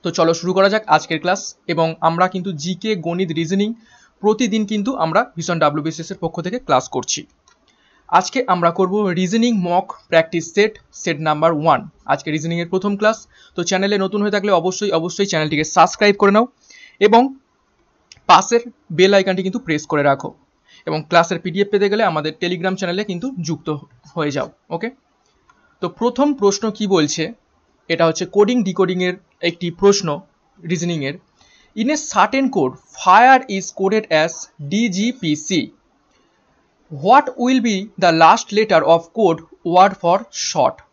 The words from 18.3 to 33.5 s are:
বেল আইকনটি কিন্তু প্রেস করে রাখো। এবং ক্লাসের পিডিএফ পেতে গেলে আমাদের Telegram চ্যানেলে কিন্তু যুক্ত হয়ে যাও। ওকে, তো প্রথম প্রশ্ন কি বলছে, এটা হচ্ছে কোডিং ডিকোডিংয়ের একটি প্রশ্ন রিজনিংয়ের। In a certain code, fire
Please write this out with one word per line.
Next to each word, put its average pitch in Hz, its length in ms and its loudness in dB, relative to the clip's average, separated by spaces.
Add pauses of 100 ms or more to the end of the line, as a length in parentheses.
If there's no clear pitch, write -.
বেল 190 180 4
আইকনটি 190 300 0
কিন্তু 190 200 -6
প্রেস 151 240 -4
করে 147 200 0
রাখো। 139 200 -2 (560)
এবং 160 120 -4 (100)
ক্লাসের 170 360 2
পিডিএফ 196 280 -2
পেতে 202 200 2
গেলে 220 180 0
আমাদের 156 220 -4 (100)
Telegram 180 380 -2
চ্যানেলে 185 300 -4
কিন্তু 175 160 -6 (200)
যুক্ত 156 220 -6 (460)
হয়ে 147 220 -4
যাও। 127 120 -4 (260)
ওকে, 190 140 -6 (920)
তো 185 60 -6 (140)
প্রথম 247 280 0 (120)
প্রশ্ন 196 240 0 (120)
কি 214 80 -6 (100)
বলছে, 156 300 0 (680)
এটা 165 160 0
হচ্ছে 165 160 -4 (120)
কোডিং 208 200 4 (120)
ডিকোডিংয়ের 180 460 -2 (340)
একটি 170 180 -6 (140)
প্রশ্ন 196 280 2 (640)
রিজনিংয়ের। 165 460 -4 (600)
In 220 200 -2
a - 20 -4 (140)
certain 214 340 2 (100)
code, 135 180 0 (280)
fire 240 400 6 (140)